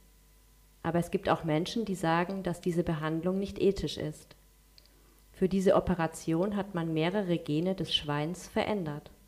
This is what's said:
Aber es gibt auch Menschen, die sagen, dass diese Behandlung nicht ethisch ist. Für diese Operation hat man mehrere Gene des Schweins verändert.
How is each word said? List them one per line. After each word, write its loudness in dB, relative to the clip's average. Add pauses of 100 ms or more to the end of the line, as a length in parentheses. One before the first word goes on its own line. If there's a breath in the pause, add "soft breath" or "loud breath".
(840)
Aber 2
es -2
gibt 0
auch 2
Menschen, 0
die -2
sagen, 0
dass -2
diese 0
Behandlung 0
nicht -4
ethisch 0
ist. -8 (960 soft breath)
Für 0
diese 4
Operation 0
hat -4
man -2
mehrere 2
Gene 0
des -4
Schweins -2
verändert. -2 (180)